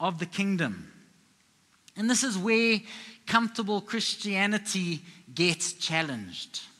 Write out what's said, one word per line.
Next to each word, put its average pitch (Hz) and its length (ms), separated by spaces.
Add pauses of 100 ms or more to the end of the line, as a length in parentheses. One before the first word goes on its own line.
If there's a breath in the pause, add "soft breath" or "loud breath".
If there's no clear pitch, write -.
of 170 180
the 175 80
kingdom. 170 640 (1040)
And 214 140
this 247 160
is 220 140
where 226 400 (480 loud breath)
comfortable 220 560
Christianity 202 1200 (320 loud breath)
gets 165 400
challenged. 131 880 (180)